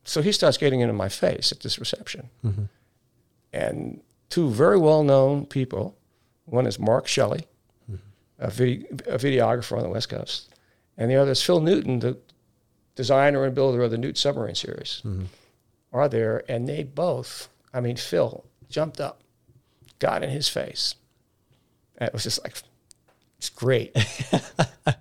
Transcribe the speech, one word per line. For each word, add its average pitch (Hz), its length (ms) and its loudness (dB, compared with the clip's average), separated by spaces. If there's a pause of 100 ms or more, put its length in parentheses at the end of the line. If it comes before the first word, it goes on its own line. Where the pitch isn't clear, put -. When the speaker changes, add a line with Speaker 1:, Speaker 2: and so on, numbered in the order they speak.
Speaker 1:
so - 180 -4
he 202 100 2
starts 165 260 4
getting 131 220 2
into 117 140 2
my 98 140 -2
face - 440 -2
at - 80 -10
this - 180 -6
reception. - 500 -8 (160)
Speaker 2:
Mm-hmm. 104 200 -2 (880)
Speaker 1:
And - 480 -6 (300)
two 160 200 2
very 160 280 6
well-known 143 680 6
people, - 500 -4 (480)
one 120 220 2
is 107 120 -4
Mark 110 280 2
Shelley, 139 400 0 (440)
Speaker 2:
Mm-hmm. 101 60 -10 (480)
Speaker 1:
a - 60 -2
vide-, 123 560 -2
a - 120 -2
videographer 117 580 0
on 113 60 -2
the - 60 -4
West 113 200 -6
Coast, - 460 -10 (420)
and 113 140 0
the 131 60 4
other 139 160 4
is 127 100 0
Phil 180 180 4
Newton, 156 400 2
the 123 180 -2 (800)
designer 139 480 4
and 135 100 0
builder 131 280 2
of 120 80 2
the 113 80 -2
Newt 131 200 -4
submarine 131 360 -2
series, - 500 -8
Speaker 2:
Mm-hmm. 95 200 -6 (680)
Speaker 1:
are 139 160 2
there, 113 400 0
and 120 200 -4
they 147 140 -6
both, 139 640 -6 (240)
I 131 80 -4
mean, 120 160 -2
Phil - 480 -2 (240)
jumped 151 320 -4
up, - 220 -10 (800)
got - 220 0
in - 80 -4
his 139 180 -2
face. - 480 -6 (1000)
And 120 120 -4
it - 40 -6
was 113 120 -6
just - 200 -4
like, - 100 -12 (840)
it's - 120 -8
great. 123 500 0
Speaker 2:
<laughs> 104 60 2 (960)